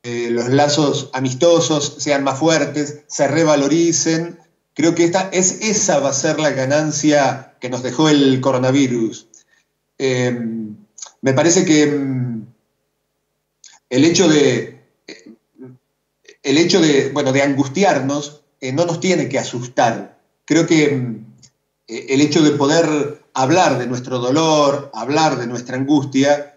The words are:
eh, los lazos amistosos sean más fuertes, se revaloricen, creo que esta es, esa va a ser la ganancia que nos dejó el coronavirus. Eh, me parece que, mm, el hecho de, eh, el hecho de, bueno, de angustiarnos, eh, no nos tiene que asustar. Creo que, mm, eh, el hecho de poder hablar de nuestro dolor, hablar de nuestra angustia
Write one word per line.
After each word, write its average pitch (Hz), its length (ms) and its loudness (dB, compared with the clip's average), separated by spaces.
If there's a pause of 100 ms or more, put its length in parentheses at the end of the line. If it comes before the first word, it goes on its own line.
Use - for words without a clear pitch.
eh, 120 260 -6
los 120 180 -2
lazos 143 640 2
amistosos 143 840 0
sean 139 260 -2
más 131 140 -2
fuertes, 147 720 -2
se 143 200 -2
revaloricen, 165 1080 0 (340)
creo 170 220 0
que 170 100 2
esta 190 280 0
es, - 280 0
esa 190 380 0
va 139 100 0
a - 60 -4
ser 156 260 -2
la 151 100 0
ganancia 143 1080 0
que 123 80 -10
nos 127 140 -6
dejó 156 260 0
el 135 320 4
coronavirus. 127 880 0 (680)
Eh, 127 360 -2 (880)
me 135 140 0
parece 170 320 2
que, 151 220 4
mm, 127 580 -4 (1400)
el 131 140 2
hecho 170 240 4
de, 131 520 0 (260)
eh, - 280 -20 (1080)
el 143 140 0
hecho 170 240 2
de, 143 300 2
bueno, 139 220 -2
de 139 100 2
angustiarnos, 143 960 -2 (220)
eh, 131 120 -8
no 170 140 0
nos 175 140 -6
tiene 165 280 0
que 127 120 -2
asustar. 117 800 -4 (240)
Creo 160 240 2
que, 156 240 2
mm, 120 340 -6 (640)
eh, 113 220 -12
el 135 100 2
hecho 151 220 2
de 147 100 4
poder 151 720 0 (100)
hablar 139 440 2
de 123 100 -6
nuestro 127 320 -6
dolor, 147 720 0
hablar 139 420 0
de 120 120 -6
nuestra 120 280 -8
angustia 139 800 0